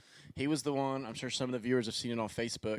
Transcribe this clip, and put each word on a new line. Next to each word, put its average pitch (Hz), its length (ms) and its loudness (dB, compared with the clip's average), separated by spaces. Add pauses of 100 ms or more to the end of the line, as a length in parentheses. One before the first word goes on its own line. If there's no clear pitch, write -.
(340)
He 135 120 0
was 151 160 2
the 147 100 0
one, 135 320 2
I'm 113 80 -8
sure 127 160 -6
some 127 220 0
of - 20 0
the 127 60 0
viewers 123 260 4
have 113 100 -4
seen 127 180 -2
it 117 60 0
on 110 120 0
Facebook, 110 480 -2